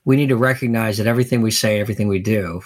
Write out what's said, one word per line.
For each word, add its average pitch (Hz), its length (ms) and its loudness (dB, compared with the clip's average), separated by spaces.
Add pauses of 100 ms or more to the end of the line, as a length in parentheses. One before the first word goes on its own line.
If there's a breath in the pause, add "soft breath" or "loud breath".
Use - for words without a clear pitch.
we 135 100 4
need 143 140 2
to 127 80 2
recognize 117 600 0
that 107 100 -2
everything 120 340 2
we 110 80 2
say, 107 300 0
everything 104 280 -2
we 95 120 0
do, 95 460 -2